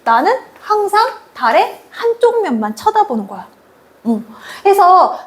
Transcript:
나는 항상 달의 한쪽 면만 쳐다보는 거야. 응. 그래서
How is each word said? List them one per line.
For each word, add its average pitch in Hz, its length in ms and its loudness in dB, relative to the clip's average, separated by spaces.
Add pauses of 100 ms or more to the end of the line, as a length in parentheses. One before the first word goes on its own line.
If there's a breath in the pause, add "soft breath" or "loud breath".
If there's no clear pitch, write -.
나는 254 280 2 (280)
항상 415 480 0 (260)
달의 262 460 -2 (100)
한쪽 466 520 0
면만 220 340 -4
쳐다보는 403 500 -2
거야. 196 220 -16 (580)
응. 226 180 -2 (380 loud breath)
그래서 370 640 4